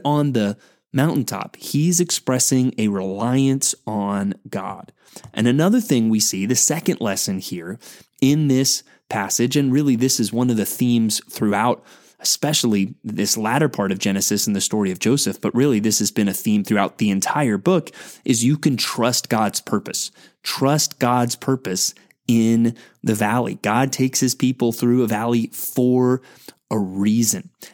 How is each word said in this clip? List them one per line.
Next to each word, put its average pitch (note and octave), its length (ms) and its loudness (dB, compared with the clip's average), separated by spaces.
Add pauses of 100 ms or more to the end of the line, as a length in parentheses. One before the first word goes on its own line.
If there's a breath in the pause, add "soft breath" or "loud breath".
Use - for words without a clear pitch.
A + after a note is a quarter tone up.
on D3 280 2
the G#2 240 0 (360 soft breath)
mountaintop, C3+ 640 -2
he's D#3+ 420 0
expressing B2+ 800 0
a G#2+ 100 0
reliance A2+ 880 0 (100)
on G2+ 480 -2 (160)
God. G2 420 -10 (420 loud breath)
And A#2 140 2
another F3 340 4
thing A#2 280 2
we A2 100 2
see, G2 260 -2
the A#2+ 100 0
second - 460 0
lesson G2 380 -2
here F2 380 -10 (440 loud breath)
in D3 260 4
this C3 360 0 (260 soft breath)
passage, A#2 480 -2
and C3+ 160 2
really C#3+ 220 2
this B2+ 240 0
is G#2+ 120 0
one B2 180 0
of A2+ 80 2
the G2+ 80 0
themes A#2 640 0
throughout, A2 540 0 (360 soft breath)
especially A#2 840 0
this G#2 320 -2
latter A#2+ 320 0
part G2+ 240 -2
of F#2+ 80 -4
Genesis G2 480 0
and G#2 80 -2
the F#2+ 60 -2
story G#2 300 -2
of F#2 80 -8
Joseph, A2+ 420 0
but G2+ 120 -2
really B2+ 260 2
this G#2+ 200 0
has G2+ 120 0
been G2+ 180 0
a F2+ 40 -4
theme G#2 300 0
throughout G2+ 340 0
the G#2+ 120 2
entire G#2 480 0
book, E3+ 340 0 (320 loud breath)
is A2+ 220 0
you D3 120 2
can C3+ 200 0
trust - 500 -2
God's A2 320 0
purpose. - 520 -6 (320 soft breath)
Trust - 560 -2
God's B2 360 0
purpose A2+ 580 -4 (340 soft breath)
in A#2 480 4 (280 loud breath)
the A2 120 2
valley. G#2 460 0
God B2 300 0
takes C3 300 0
his B2+ 140 0
people B2+ 360 0
through A#2+ 320 2
a A2 40 0
valley A2+ 400 0
for B2+ 760 0 (480 loud breath)
a A2 100 -2
reason. G2+ 680 0 (240 loud breath)